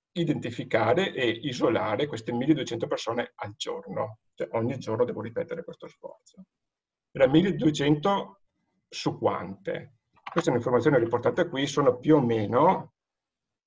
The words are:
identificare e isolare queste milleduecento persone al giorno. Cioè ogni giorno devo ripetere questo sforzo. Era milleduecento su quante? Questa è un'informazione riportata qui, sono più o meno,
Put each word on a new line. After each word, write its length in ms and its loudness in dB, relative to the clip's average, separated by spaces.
identificare 1000 0
e 160 0
isolare 760 -2
queste 280 -8
milleduecento 540 0
persone 480 -4
al 200 -12
giorno. 640 -8
Cioè 180 -8
ogni 260 -2
giorno 280 -2
devo 160 -4
ripetere 420 -8
questo 240 -16
sforzo. 560 -20
Era 180 4
milleduecento 1120 2
su 280 -6
quante? 800 -4
Questa 200 0
è 40 2
un'informazione 460 2
riportata 480 0
qui, 200 -2
sono 300 2
più 200 4
o 40 6
meno, 720 2